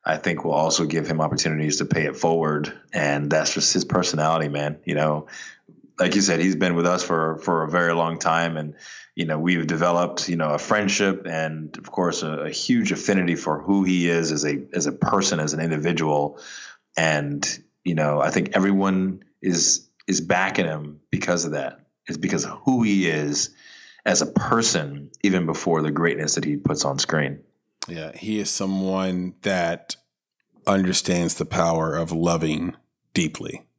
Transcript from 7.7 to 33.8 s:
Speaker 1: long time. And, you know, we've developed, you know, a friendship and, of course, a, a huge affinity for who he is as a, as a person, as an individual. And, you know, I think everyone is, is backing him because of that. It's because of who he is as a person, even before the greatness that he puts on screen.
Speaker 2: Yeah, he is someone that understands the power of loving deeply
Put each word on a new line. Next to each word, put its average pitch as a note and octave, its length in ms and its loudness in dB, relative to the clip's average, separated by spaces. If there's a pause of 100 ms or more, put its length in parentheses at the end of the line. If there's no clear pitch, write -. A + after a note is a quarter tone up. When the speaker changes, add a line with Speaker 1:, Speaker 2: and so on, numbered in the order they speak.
Speaker 1:
long D#2+ 260 0
time. E2 380 0
And, D2+ 180 -6 (400)
you E2+ 100 -2
know, D#2 140 -2
we've E2+ 280 2
developed, F2 600 0
you F2+ 80 0
know, D#2 140 0
a D2+ 100 0
friendship G2 680 0
and, D#2 500 -6
of - 140 -16
course, F2 320 0
a, D#2 80 -4
a D2+ 180 -6
huge A2 420 0
affinity F2+ 440 0
for D#2 260 -2
who G2 220 2
he F2+ 260 2
is E2 240 2
as D2+ 100 0
a, C#2+ 200 -2 (100)
as D2 140 -2
a C#2 40 -2
person, - 480 2
as D2+ 140 -2
an D#2 80 -2
individual. D#2 760 0 (580)
And, D2 500 0 (360)
you E2+ 120 0
know, D2 260 2
I D#2+ 100 2
think F#2+ 240 0
everyone F#2+ 680 2 (180)
is, - 460 0 (200)
is E2 140 0
backing F2+ 440 0
him D2+ 340 -6 (120)
because F2 340 0
of D2+ 60 -4
that. C#2 280 -6 (280)
It's D#2+ 100 -6
because F#2 280 -2
of - 180 -12
who B2+ 180 4
he G2+ 260 4
is D2+ 440 -2 (540)
as F2+ 180 2
a - 40 0
person, D2 840 0 (100)
even F#2 240 2
before D#2+ 380 0
the D2+ 80 0
greatness D#2 440 0
that D2+ 100 -2
he D2 120 -2
puts D2 280 -2
on C#2 120 -2
screen. C#2+ 440 -2 (460)
Speaker 2:
Yeah, E2 280 -10
he G#2+ 240 -4
is G2 100 -2
someone F#2+ 920 -2
that F2 540 -2 (720)
understands F2+ 680 2
the E2 100 -2
power E2 500 0
of E2 160 -2
loving E2 640 0 (400)
deeply - 480 -4 (140)